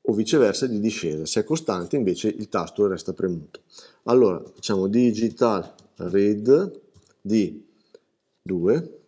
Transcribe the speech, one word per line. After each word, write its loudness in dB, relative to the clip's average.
o 0
viceversa 2
di -4
discesa. -4
Se -2
è -4
costante -4
invece 0
il -8
tasto -2
resta -6
premuto. -6
Allora 4
facciamo -4
digital 0
read 2
di -2
due -2